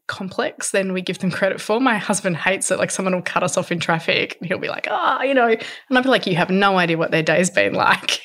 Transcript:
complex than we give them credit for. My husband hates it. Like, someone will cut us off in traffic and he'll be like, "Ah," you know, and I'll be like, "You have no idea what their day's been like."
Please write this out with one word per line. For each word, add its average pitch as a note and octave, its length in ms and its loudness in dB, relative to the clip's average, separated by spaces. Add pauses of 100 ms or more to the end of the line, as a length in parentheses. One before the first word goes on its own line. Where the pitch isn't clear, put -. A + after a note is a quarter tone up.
complex - 640 -6
than F#3+ 220 0
we F#3 80 -2
give F#3 180 -6
them F3+ 120 0
credit - 300 -2
for. A3 180 0
My B3 180 4
husband F#3 400 -2
hates - 340 0
it. - 80 2
Like, F3+ 120 0
someone F#3+ 220 -2
will F3+ 80 -2
cut - 220 -2
us F3+ 140 -2
off F3+ 140 -2
in F3 80 0
traffic - 600 0
and - 80 -8
he'll - 120 -2
be - 100 -6
like, - 200 -6
"Ah," D4 340 0
you C4+ 100 0
know, A#3+ 140 4
and A3+ 500 -2
I'll B3+ 60 4
be C4 60 2
like, A3+ 180 2
"You F3+ 80 0
have F#3+ 140 2
no G3 280 4
idea E3 200 2
what E3 140 -2
their D#3+ 120 2
day's E3+ 260 2
been - 240 2
like." - 520 0